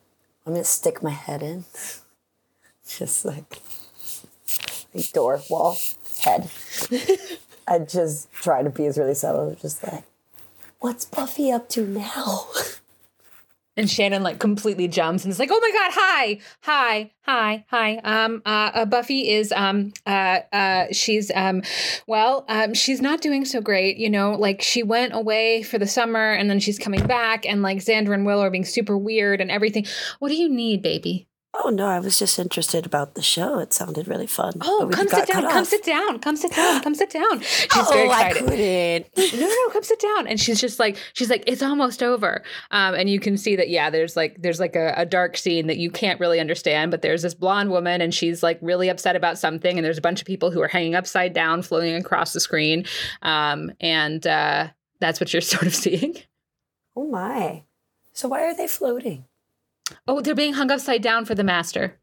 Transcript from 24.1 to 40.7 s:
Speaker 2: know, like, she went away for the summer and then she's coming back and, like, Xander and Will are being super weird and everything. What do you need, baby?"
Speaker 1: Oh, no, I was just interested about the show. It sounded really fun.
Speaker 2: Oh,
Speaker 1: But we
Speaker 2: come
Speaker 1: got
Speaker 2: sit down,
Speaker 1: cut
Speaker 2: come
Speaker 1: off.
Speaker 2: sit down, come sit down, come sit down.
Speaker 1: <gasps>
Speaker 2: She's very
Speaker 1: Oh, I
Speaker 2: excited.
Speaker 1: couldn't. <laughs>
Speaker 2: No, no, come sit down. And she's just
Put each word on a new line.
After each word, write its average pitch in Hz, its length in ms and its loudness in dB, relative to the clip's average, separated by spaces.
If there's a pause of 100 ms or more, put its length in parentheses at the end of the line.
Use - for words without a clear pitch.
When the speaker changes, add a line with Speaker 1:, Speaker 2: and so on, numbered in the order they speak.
Speaker 2:
know, 202 220 2
like, 202 280 0
she - 220 0
went 226 320 0
away 226 480 2
for 226 160 -4
the 202 80 2
summer 220 460 2
and 202 180 2
then 196 100 4
she's 208 180 -2
coming 202 280 0
back 226 400 0
and, 202 160 0
like, 190 160 0
Xander 208 340 2
and 202 140 2
Will 202 140 2
are 196 100 2
being 185 160 -2
super 214 320 0
weird 202 420 0
and 185 100 -2
everything. 208 360 0 (320)
What 285 100 -4
do 294 80 0
you 330 140 2
need, 233 320 0
baby?" 170 460 -4 (260)
Speaker 1:
Oh, - 140 -2
no, 202 180 0
I 180 140 0
was 196 180 2
just 202 200 0
interested 175 480 -2
about 143 280 -2
the 156 60 -10
show. 196 380 0
It - 160 -2
sounded 170 340 -4
really - 180 -4
fun. - 360 -2
Speaker 2:
Oh, 392 180 2
Speaker 1:
But - 80 0
we 180 60 0
Speaker 2:
come 392 140 2
Speaker 1:
got - 180 4
Speaker 2:
sit 381 80 2
down, 330 80 2
Speaker 1:
cut 311 100 0
Speaker 2:
come 359 80 6
Speaker 1:
off. 349 60 0
Speaker 2:
sit 415 180 0
down, 320 340 0
come 302 180 -2
sit 349 180 -2
down, 294 280 4
come 294 120 0
sit 392 160 0
down. 320 300 0
Speaker 1:
<gasps> - 20 -10
Speaker 2:
She's - 260 0 (220)
very - 180 6
Speaker 1:
Oh, - 20 4
I - 200 6
Speaker 2:
excited. 180 840 2
Speaker 1:
couldn't. 370 200 2
<laughs> 240 80 -2
Speaker 2:
No, 330 40 2
no, 466 220 2
come 415 140 0
sit 453 180 0
down. 415 280 0
And 214 120 -2
she's 226 220 2
just 247 160 -2